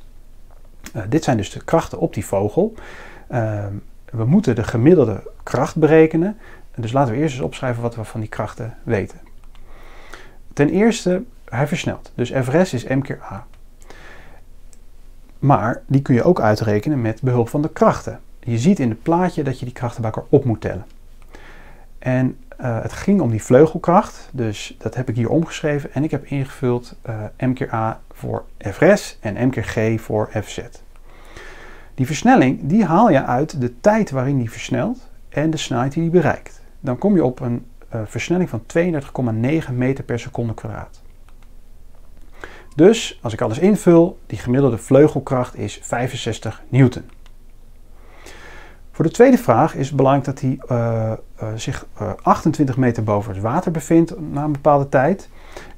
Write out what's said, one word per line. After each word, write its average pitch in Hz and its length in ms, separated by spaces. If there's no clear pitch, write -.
Eh, 104 160
dit 151 160
zijn 131 120
dus 98 140
de - 140
krachten - 340
op - 160
die 107 120
vogel. 107 480
Ehm, 104 460
we 113 200
moeten 143 300
de 110 100
gemiddelde 120 580
kracht - 340
berekenen. 160 600
Dus 113 160
laten 131 220
we 127 60
eerst 151 140
eens 143 100
opschrijven 123 380
wat 117 120
we 110 100
van - 160
die 107 80
krachten 113 540
weten. 104 380
Ten 143 160
eerste, 196 540
hij 127 220
versnelt. - 480
Dus 117 160
F 127 180
R 170 180
S - 60
is 120 120
M 135 160
keer - 180
A. 95 140
Maar 135 480
die 139 160
kun 139 120
je 117 80
ook 175 180
uitrekenen 110 600
met 110 220
behulp 123 260
van 147 140
de 160 80
krachten. - 500
Je 117 200
ziet 180 200
in 127 100
het 110 140
plaatje 170 400
dat 135 160
je - 60
die 123 100
krachten - 280
bij 110 80
elkaar - 180
op 139 160
moet 113 160
tellen. 95 260
En, 127 400
eh, 113 260
het - 100
ging 196 280
om 123 100
die 110 120
vleugelkracht, 165 920
dus 113 460
dat - 160
heb 127 140
ik 113 80
hier 117 120
omgeschreven. 147 640
En 139 120
ik 156 60
heb 139 140
ingevuld, 127 800
eh, 113 120
M 127 140
keer 127 220
A 110 260
voor 113 320
F - 100
R 185 160
S - 240
en 107 260
M 135 40
keer 117 140
G 113 360
voor 107 300
F - 60
Z. - 100
Die 131 120
versnelling, 156 560
die 185 220
haal 180 260
je - 140
uit 131 360
de 120 200
tijd 208 300
waarin 135 280
die 113 120
versnelt - 580
en 156 220
de 160 60
snelheid 131 360
die 165 100
die 165 80
bereikt. - 480
Dan 131 160
kom 202 160
je 156 100
op 127 160
een, 120 260
eh, 113 160
versnelling 170 440
van - 180
tweeëndertig 170 460
komma 120 180
negen 127 460
meter 127 280
per 120 140
seconde 117 360
kwadraat. - 480
Dus, 202 480
als 107 100
ik - 80
alles 113 180
invul, 175 680
die 110 120
gemiddelde 123 400
vleugelkracht 135 800
is 107 260
vijfenzestig 120 840
newton. 127 340
Voor - 140
de 165 60
tweede 247 280
vraag 131 360
is 139 120
het 143 100
belangrijk 139 300
dat 139 140
hij, 131 260
eh, 113 460
eh, 110 60
zich, - 320
eh, 98 140
achtentwintig 147 540
meter 120 280
boven 104 280
het 95 100
water 151 280
bevindt 165 500
na 151 240
een 151 80
bepaalde 143 360
tijd. 147 400